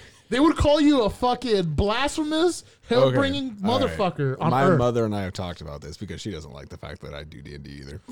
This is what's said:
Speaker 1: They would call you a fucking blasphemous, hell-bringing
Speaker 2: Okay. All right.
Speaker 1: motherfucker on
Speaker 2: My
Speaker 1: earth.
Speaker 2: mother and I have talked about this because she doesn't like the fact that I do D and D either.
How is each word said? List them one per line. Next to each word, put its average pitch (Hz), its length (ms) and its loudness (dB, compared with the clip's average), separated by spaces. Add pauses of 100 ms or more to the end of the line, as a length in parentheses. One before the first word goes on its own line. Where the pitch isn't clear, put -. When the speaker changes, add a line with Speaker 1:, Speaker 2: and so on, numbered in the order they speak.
(280)
Speaker 1:
They 240 120 0
would 311 160 6
call 302 240 4
you 285 220 6
a 202 80 2
fucking 226 640 0
blasphemous, 285 880 0 (240)
hell-bringing 262 720 2
Speaker 2:
Okay. 196 100 -2
All 233 120 2
right. 254 100 0
Speaker 1:
motherfucker 156 500 -2
on - 100 0
Speaker 2:
My 131 140 2
Speaker 1:
earth. 180 140 6
Speaker 2:
mother 120 260 2
and 107 100 -2
I 101 80 -4
have 92 100 -6
talked 87 280 -8
about 73 200 -12
this 76 160 -14
because 85 240 -12
she 110 120 -8
doesn't 76 200 -12
like 71 160 -18
the - 80 -18
fact 73 260 -14
that 73 120 -14
I 73 100 -12
do 76 180 -18
D 73 120 -16
and 71 80 -14
D 69 80 -16
either. 69 300 -14 (120)